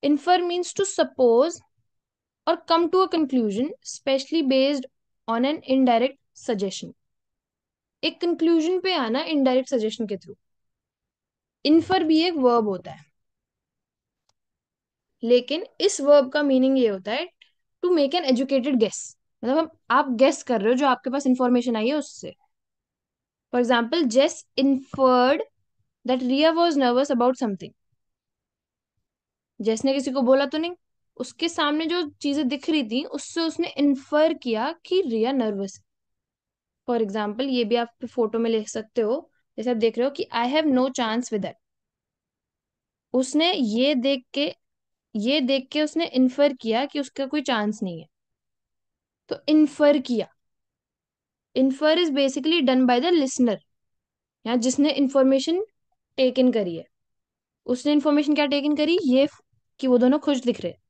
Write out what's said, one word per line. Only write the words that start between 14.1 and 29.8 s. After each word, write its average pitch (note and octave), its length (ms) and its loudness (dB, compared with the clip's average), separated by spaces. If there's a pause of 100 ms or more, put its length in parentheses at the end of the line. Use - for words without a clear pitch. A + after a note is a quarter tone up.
लेकिन B3 420 2 (160)
इस F#4 200 0
वर्ब C#4 280 4
का D4 140 -2
मीनिंग C4 360 4
ये A#3+ 80 4
होता G3 240 -4
है D4+ 160 -6 (580)
to F4+ 60 2
make D#4 300 0
an C4+ 100 0
educated C4 440 0
guess। - 420 -2 (260)
मतलब B3+ 140 0
हम, D#4+ 120 -2 (200)
आप C#4 200 0
गेस C4 340 2
कर A3+ 180 -2
रहे A3+ 120 2
हो B3+ 60 0
जो C#4+ 80 2
आपके B3+ 220 -2
पास C4+ 180 -2
इन्फॉर्मेशन B3 480 2
आई A3 120 0
है C#4 60 0
उससे। - 420 -8 (1200)
For B3 140 0
example, B3 460 2
Jess C#4 500 0
inferred C4 720 2 (680)
that B3+ 160 -2
Ria C#4+ 320 2
was E4+ 200 2
nervous C4+ 360 2
about B3 220 2
something। G3+ 360 -6 (1900)
जेस A3 240 -2